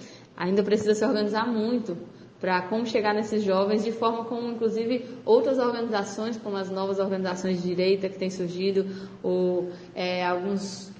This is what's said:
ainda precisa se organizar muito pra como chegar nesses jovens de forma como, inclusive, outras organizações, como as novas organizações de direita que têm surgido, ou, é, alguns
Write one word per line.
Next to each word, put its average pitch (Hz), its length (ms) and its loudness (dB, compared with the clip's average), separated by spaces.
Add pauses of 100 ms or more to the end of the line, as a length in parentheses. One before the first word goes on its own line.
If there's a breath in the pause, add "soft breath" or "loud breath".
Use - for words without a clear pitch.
(360 loud breath)
ainda 190 280 2
precisa 208 320 4
se 214 100 0
organizar 214 420 2
muito 220 500 0 (420 loud breath)
pra 185 220 2
como 220 240 -2
chegar 214 280 2
nesses 214 300 0
jovens 202 400 4
de 226 80 0
forma 226 340 0
como, 233 260 -4
inclusive, 226 540 0 (200 loud breath)
outras 262 320 6
organizações, 226 800 -2
como 208 180 -6
as 190 140 -4
novas 190 300 -2
organizações 185 600 0
de 180 80 -2
direita 190 380 4
que 190 100 -6
têm 190 120 -2
surgido, 190 560 0 (380 loud breath)
ou, 180 480 0 (240 loud breath)
é, 180 280 -2
alguns 190 760 -2